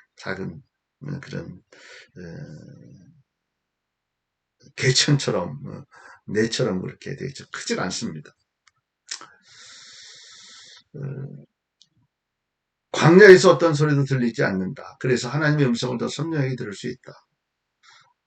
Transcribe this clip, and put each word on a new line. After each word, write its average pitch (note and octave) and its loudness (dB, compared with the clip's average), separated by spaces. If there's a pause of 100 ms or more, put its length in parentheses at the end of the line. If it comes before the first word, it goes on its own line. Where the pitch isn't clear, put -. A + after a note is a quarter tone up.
(160)
작은, F#2+ -10 (460)
어, F#2 -10
그런, F2+ -14 (540)
어, E2 -20 (1700)
개천처럼, B2+ -2
어, - -16 (420)
내처럼 G#2+ -2
그렇게 F#2+ -12
되어 F#2 -12
있죠. - -16
크질 - -8
않습니다. F#2 -10 (2500)
어, C#3 -14 (1500)
광야에서 F#3 10
어떤 D#3+ 2
소리도 C#3+ 2
들리지 B2+ -2
않는다. F#2+ -6
그래서 B2 -2
하나님의 D3 0
음성을 B2 -2
더 A2+ -6
선명하게 D3 -4
들을 G#2 -10
수 A#2 -12
있다. - -14 (1160)